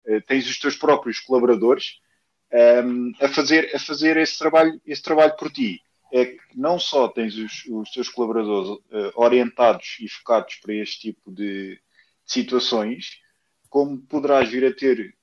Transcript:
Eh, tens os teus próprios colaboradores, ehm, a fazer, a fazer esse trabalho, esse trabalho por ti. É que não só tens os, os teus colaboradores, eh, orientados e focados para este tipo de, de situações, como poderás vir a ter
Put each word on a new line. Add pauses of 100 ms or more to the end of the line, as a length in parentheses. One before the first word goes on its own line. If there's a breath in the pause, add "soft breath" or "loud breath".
Eh,
tens
os
teus
próprios
colaboradores, (520)
ehm,
a
fazer,
a
fazer
esse
trabalho,
esse
trabalho
por
ti. (320)
É
que (160)
não
só
tens
os,
os
teus
colaboradores, (220)
eh,
orientados
e
focados
para
este
tipo
de,
de (440)
situações, (500)
como
poderás
vir
a
ter